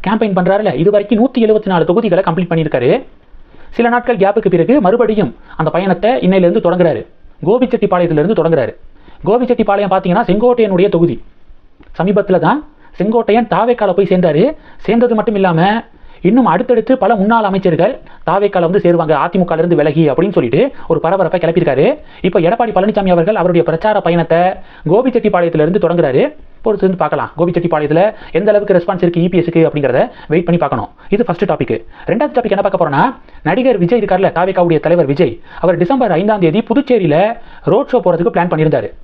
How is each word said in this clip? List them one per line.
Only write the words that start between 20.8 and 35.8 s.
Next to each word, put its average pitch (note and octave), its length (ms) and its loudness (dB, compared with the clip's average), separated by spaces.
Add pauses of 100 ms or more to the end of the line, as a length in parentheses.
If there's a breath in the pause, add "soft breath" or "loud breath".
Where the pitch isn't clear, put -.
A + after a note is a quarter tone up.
ஒரு - 120 0
பரபரப்பை F3 400 0
கிளப்பியிருக்காரு. E3 600 0 (220 loud breath)
இப்ப F#3 180 0
எடப்பாடி A3 300 0
பழனிசாமி F#3+ 400 0
அவர்கள் F3 260 2
அவருடைய E3+ 300 2
பிரச்சார G3 360 0
பயணத்தை E3 360 0 (480 loud breath)
கோபிச்செட்டிப்பாளையத்துல F#3 760 0
இருந்து F3+ 180 0
தொடங்குறாரு. F3 560 0 (260)
பொறுத்து G3+ 260 -2
இருந்து F#3 100 -2
பார்க்கலாம், D3 400 -4
கோபிச்செட்டிப்பாளையத்துல E3+ 760 0 (180 loud breath)
எந்த G#3 200 0
அளவுக்கு G3+ 220 2
ரெஸ்பான்ஸ் F3+ 240 0
இருக்கு E3+ 240 0
இ F3+ 80 0
பி F3+ 100 0
எஸ்க்கு E3 280 0
அப்படிங்கிறத D3+ 420 0 (180 loud breath)
வெயிட் F3 180 0
பண்ணி F3 140 0
பார்க்கணும். C3+ 280 -2 (220 loud breath)
இது G#3 160 0
ஃபர்ஸ்ட் F#3 200 -2
டாபிக். C#3 400 -4 (200 loud breath)
ரெண்டாவது C4 280 -4
டாபிக் A#3 160 -2
என்ன G3 120 0
பார்க்க F3 280 -2
போறோம்னா, F#3+ 260 0 (280 soft breath)
நடிகர் A#3 340 0
விஜய் G3 240 0
இருக்கார்ல, F#3 300 0
தாவேக்காவுடைய F3 480 0
தலைவர் E3 260 0
விஜய், C#3 340 -2 (200 loud breath)
அவர் E3+ 180 0
டிசம்பர் B3 340 0